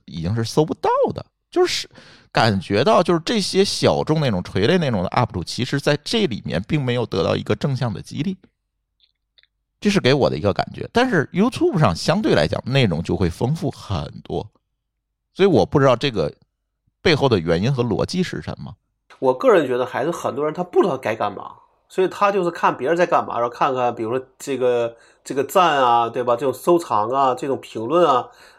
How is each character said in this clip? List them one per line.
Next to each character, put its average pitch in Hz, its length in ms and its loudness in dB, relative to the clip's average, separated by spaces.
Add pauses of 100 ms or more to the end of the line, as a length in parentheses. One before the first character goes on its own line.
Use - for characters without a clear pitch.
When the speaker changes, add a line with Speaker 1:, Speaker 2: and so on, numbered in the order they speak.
Speaker 1:
已 - 160 -12
经 90 140 -2
是 117 80 -2
搜 151 220 0
不 262 100 -4
到 - 140 -2 (240)
的， - 120 -12 (240)
就 359 160 2
是 - 220 -4 (460)
感 113 260 2
觉 107 240 0
到 214 180 4
就 175 120 0
是 160 120 0
这 233 140 -2
些 185 240 0
小 85 400 0
众 156 160 0
内 143 80 0
容、 95 160 -2
垂 101 240 0
类 180 100 4
内 151 120 0
容 95 140 -2
的 - 60 -4
up - 240 -2
主， 90 80 -4
其 - 220 -6
实 143 160 -4
在 147 240 0
这 214 240 0
里 110 180 -8
面 - 220 -4
并 151 160 -2
没 123 100 -2
有 120 120 -2
得 85 180 -2
到 101 120 0
一 101 60 -4
个 104 140 -2
正 139 200 -2
向 117 180 -4
的 - 80 -10
激 - 220 -8
励。 190 140 -4 (1400)
这 208 80 0
是 196 100 2
给 127 140 4
我 113 160 2
的 65 80 -2
一 - 20 -6
个 98 140 0
感 - 200 -2
觉， - 200 -12
但 247 140 4
是 180 240 0
YouTube 240 460 0
上 110 160 4
相 165 260 0
对 220 140 0
来 80 140 4
讲 - 180 -4
内 131 200 2
容 82 180 -2
就 92 120 -2
会 87 140 0
丰 120 240 -2
富 160 160 -4
很 78 400 -8 (140)
多， - 260 -8 (840)
所 185 120 4
以 - 20 6
我 117 180 6
不 - 120 -2
知 135 80 4
道 127 100 4
这 143 140 -2
个 85 240 -2 (680)
背 175 100 4
后 135 160 2
的 110 80 4
原 82 240 0
因 123 100 0
和 127 120 0
逻 110 200 -2
辑 180 200 -2
是 - 180 -6
什 - 180 -10
么。 69 140 -14 (460)
Speaker 2:
我 131 140 4
个 254 200 2
人 151 140 4
觉 123 100 0
得 123 80 -2
还 120 180 -4
是 156 60 -2
很 127 240 -4
多 139 120 -4
人 151 80 -4
他 175 100 -6
不 349 180 2
知 208 60 2
道 135 100 -2
该 110 160 -4
干 104 180 -4
嘛， - 200 -14 (360)
所 - 160 -2
以 180 40 2
他 202 240 0
就 190 120 -2
是 175 60 -2
看 170 260 0
别 123 120 -6
人 170 100 2
在 175 80 4
干 147 180 2
嘛， - 120 -8
然 117 80 0
后 120 60 -2
看 139 260 -2
看 123 180 0
比 113 80 -10
如 113 160 -4
说 131 80 -6 (140)
这 135 180 -6
个， 120 380 0 (280)
这 135 120 -10
个 135 80 0
赞 170 340 2
啊， 120 320 4
对 123 140 -4
吧？ 120 120 2
这 135 120 -2
种 123 60 0
收 175 260 2
藏 113 300 0
啊， 135 260 2
这 151 100 -8
种 131 160 -4
评 110 220 -10
论 160 260 4
啊， 120 200 2 (300)